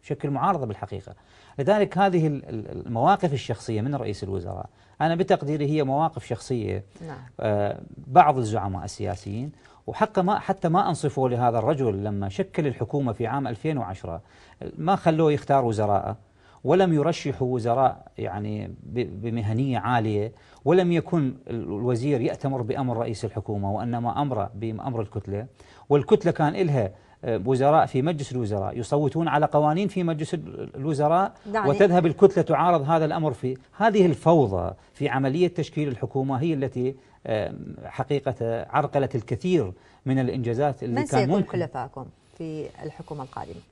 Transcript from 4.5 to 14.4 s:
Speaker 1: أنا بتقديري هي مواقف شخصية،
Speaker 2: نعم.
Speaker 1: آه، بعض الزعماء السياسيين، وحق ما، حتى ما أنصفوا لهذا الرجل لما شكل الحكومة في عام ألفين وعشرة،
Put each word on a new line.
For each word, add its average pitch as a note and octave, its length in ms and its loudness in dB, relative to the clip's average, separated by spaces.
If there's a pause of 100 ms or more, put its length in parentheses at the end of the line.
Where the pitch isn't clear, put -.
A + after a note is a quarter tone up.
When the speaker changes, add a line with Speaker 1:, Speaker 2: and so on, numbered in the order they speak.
Speaker 1:
أنا D#3+ 140 2
بتقديري D3+ 520 0
هي D3+ 180 2
مواقف C#3+ 400 0
شخصية، G2+ 600 -4 (220)
Speaker 2:
نعم. C#3+ 100 -12 (240)
Speaker 1:
آه، G#2 400 0 (260)
بعض D3 320 6
الزعماء G2+ 460 -4
السياسيين، G2+ 680 -8 (340)
وحق G#3+ 320 -2
ما، F#3 200 2
حتى - 300 -2
ما F3+ 200 2
أنصفوا C3+ 400 -2
لهذا A#2+ 300 2
الرجل A2+ 460 0
لما G2+ 240 -4
شكل E3 380 -4
الحكومة B2+ 460 -2
في A#2 140 -4
عام C3 200 -4
ألفين C#3 320 -4
وعشرة، F#2 420 -8 (580)